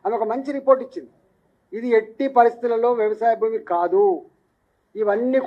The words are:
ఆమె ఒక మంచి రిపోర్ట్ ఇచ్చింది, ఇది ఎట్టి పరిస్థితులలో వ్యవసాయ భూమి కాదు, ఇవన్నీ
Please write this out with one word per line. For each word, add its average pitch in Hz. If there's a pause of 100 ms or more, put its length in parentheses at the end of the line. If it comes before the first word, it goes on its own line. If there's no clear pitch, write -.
ఆమె 208
ఒక 220
మంచి 269
రిపోర్ట్ 262
ఇచ్చింది, 139 (680)
ఇది 233 (120)
ఎట్టి 220 (100)
పరిస్థితులలో 233 (100)
వ్యవసాయ 214
భూమి 220 (140)
కాదు, 175 (960)
ఇవన్నీ 233